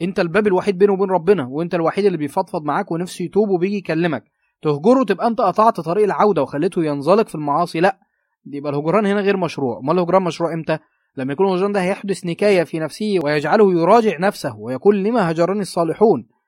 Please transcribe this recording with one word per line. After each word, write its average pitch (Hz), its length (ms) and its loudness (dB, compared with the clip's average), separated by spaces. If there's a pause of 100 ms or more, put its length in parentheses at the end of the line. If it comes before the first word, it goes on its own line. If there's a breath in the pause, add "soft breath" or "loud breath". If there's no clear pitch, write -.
أنت 185 180 -2
الباب 190 280 0
الوحيد 180 300 0
بينه 202 160 4
وبين 190 160 0
ربنا، 175 380 2
وأنت 165 280 -4
الوحيد 170 300 0
اللي 180 120 2
بيفضفض 156 460 -4
معاك 147 280 -4
ونفسه 175 340 -6
يتوب 202 240 0
وبيجي 196 280 0
يكلمك، 165 460 -2 (380)
تهجره 170 420 2
تبقى 185 240 -2
أنت 233 140 -2
قطعت 214 380 2
طريق 170 240 0
العودة 175 380 2
وخليته 151 440 -2
ينزلق 151 420 0
في - 80 -14
المعاصي، 156 440 -2
لأ، 185 200 2 (460)
يبقى 143 260 -8
الهجران 160 340 0
هنا 202 160 0
غير 196 160 0
مشروع. 139 420 -4
أمال 147 180 -2
الهجران 180 240 2
مشروع 165 320 -4
إمتى؟ 160 240 -4 (400)
لما 135 160 -4
يكون 190 140 2
الهجران 190 240 0
ده 202 100 0
هيحدث 196 440 -4
نكاية 180 380 2
في 160 160 -6
نفسه 190 440 -2
ويجعله 160 580 2
يراجع 202 380 4
نفسه 165 380 -4
ويقول: 190 460 0
"لما 208 280 0
هجرني 170 300 0
الصالحون؟ 170 640 0 (200)